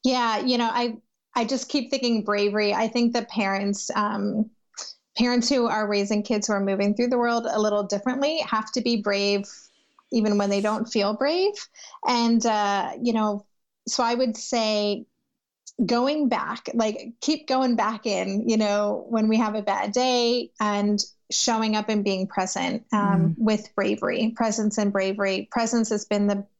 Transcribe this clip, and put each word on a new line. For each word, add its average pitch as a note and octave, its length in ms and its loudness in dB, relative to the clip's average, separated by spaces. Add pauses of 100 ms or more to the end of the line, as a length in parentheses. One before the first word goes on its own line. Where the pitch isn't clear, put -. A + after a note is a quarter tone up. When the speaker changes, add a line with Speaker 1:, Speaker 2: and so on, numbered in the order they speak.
Speaker 1:
Yeah, A#3+ 360 2
you B3 180 0
know, A#3 120 0
I, A#3+ 280 -2 (360)
I A#3 120 0
just C4 240 -4
keep B3+ 200 -2
thinking A#3+ 320 0
bravery. G#3 520 2
I A3 140 0
think A#3+ 260 2
that A3+ 160 -2
parents, G3 640 -2
um, G#3 560 -2 (680)
parents A#3+ 320 2
who B3 200 2
are G#3+ 180 0
raising G#3 360 0
kids G#3 260 -2
who A3 40 2
are G3+ 80 2
moving G3 340 2
through A#3+ 140 0
the B3 100 2
world A#3 320 2
a G#3+ 80 0
little G#3 260 2
differently C4 560 -2
have A3 320 -4
to A#3 100 -2
be A#3 180 0
brave G3+ 460 0 (680)
even G#3 220 2
when G3+ 140 2
they G3+ 100 2
don't G#3+ 240 0
feel G#3+ 300 0
brave. F4 400 0 (520)
And, A#3 380 4
uh, G#3 460 0 (100)
you A#3+ 140 0
know, G#3+ 320 0 (420)
so B3 160 0
I A#3+ 100 0
would A#3+ 220 0
say G#3+ 680 -2 (800)
going C4 420 2
back, - 460 -4
like, A3+ 380 -2 (100)
keep D4+ 260 -2
going C4 280 2
back G#3+ 280 -2
in, G3 420 -2
you A3 120 2
know, G#3 500 0
when A3 180 2
we A3 120 4
have G#3+ 160 2
a G#3+ 80 -4
bad G3+ 300 -2
day B3 580 0 (100)
and G#3 420 0 (280)
showing A3 460 0
up G#3 120 -2
and G#3 160 0
being F#3+ 220 0
present, F#3 680 -4
um, G#3+ 80 2 (120)
Speaker 2:
Mm. E3 260 4
Speaker 1:
with G#3+ 360 0
bravery, G#3+ 600 -2
presence G#3+ 400 0
and G3+ 160 0
bravery. G3 580 -2
Presence A#3 380 0
has G#3 160 -2
been G3+ 220 0
the G3+ 180 0 (140)